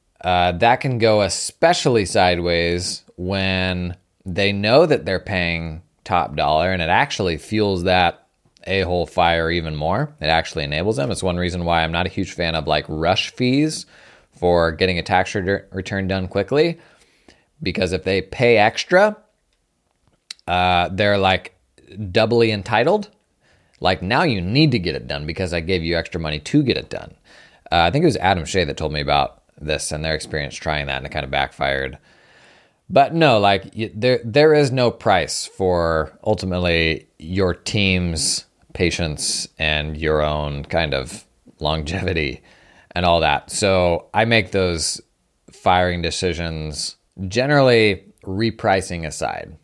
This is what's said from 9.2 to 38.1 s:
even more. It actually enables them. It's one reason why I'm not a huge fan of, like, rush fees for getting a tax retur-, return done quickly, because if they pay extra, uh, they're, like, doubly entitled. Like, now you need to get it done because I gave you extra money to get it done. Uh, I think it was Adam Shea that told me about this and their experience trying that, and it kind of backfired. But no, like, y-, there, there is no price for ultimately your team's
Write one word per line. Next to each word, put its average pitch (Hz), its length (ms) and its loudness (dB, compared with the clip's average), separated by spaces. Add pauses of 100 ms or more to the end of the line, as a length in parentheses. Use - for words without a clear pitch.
even 82 260 -4
more. 98 440 -4
It 78 60 -6
actually 80 380 -2
enables 82 320 -2
them. 135 160 -4
It's - 100 -6
one 90 140 -2
reason 87 280 -4
why 85 200 2
I'm 80 80 -2
not 87 140 -2
a 87 40 -4
huge 95 220 -6
fan 82 240 -4
of, 73 100 -4
like, 76 220 0
rush 82 420 0
fees 139 560 -2 (460)
for 85 400 2
getting 90 260 0
a 82 40 -4
tax 92 320 0
retur-, 98 380 -2
return 95 360 -4
done 95 180 -2
quickly, 147 520 0 (840)
because 90 300 -2
if 92 120 -2
they 95 180 0
pay 120 340 2
extra, 180 600 2 (1300)
uh, 90 400 2
they're, 101 300 2
like, 95 360 0 (560)
doubly 113 400 4
entitled. 113 600 0 (720)
Like, 92 220 0
now 123 220 0
you 117 160 0
need 123 320 4
to 117 60 2
get 85 180 -4
it 60 100 -10
done 73 200 -8
because 82 260 -4
I 87 80 -2
gave 85 240 -2
you 82 120 0
extra 82 240 -6
money 76 200 -6
to 147 220 0
get 117 160 0
it - 100 -10
done. - 260 -12 (560)
Uh, 85 120 4
I 85 80 4
think 143 120 0
it 180 40 4
was 120 100 2
Adam 90 280 0
Shea 90 200 0
that 73 120 -4
told 76 160 -6
me 76 80 -4
about 71 420 0 (160)
this 76 320 -4
and 78 140 -6
their 80 100 -2
experience 73 400 -8
trying 73 320 -4
that, 69 120 -4
and 67 80 -10
it 67 60 -12
kind 73 120 -6
of 65 60 -12
backfired. 67 680 -4 (920)
But 139 240 2
no, 143 260 6
like, 101 340 2
y-, 110 200 -6
there, 120 280 2
there 147 300 4
is 147 180 4
no 123 200 2
price 92 560 0
for 85 640 0 (100)
ultimately 90 840 0 (100)
your 90 360 -2
team's 90 880 -2 (300)